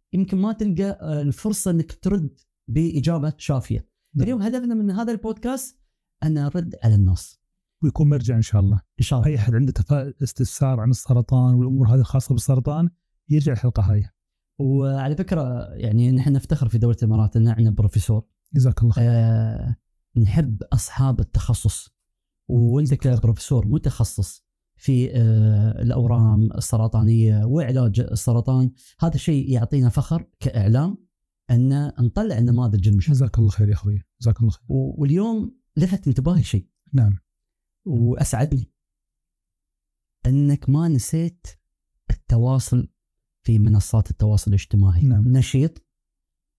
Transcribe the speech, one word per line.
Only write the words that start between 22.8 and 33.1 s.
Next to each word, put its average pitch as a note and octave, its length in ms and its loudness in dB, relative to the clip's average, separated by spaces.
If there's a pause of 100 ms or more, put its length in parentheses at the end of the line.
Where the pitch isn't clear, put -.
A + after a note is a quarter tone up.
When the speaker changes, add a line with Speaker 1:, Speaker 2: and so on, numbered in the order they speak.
Speaker 1:
بروفيسور A2+ 600 0
متخصص - 800 -4 (300)
في، C3 360 -2
آه، A2 680 2
الأورام A2+ 720 2
السرطانية A2 920 2
وعلاج B2 540 0
السرطان. B2+ 720 0 (280)
هذا E3 180 -2
شيء C#3 320 -2
يعطينا B2 400 0
فخر D#3+ 360 -2 (140)
كإعلام A#2+ 580 0 (540)
أن C3+ 480 2
نطلع D3+ 380 -2
النماذج A#2 500 0
المشابهة. G#2 300 2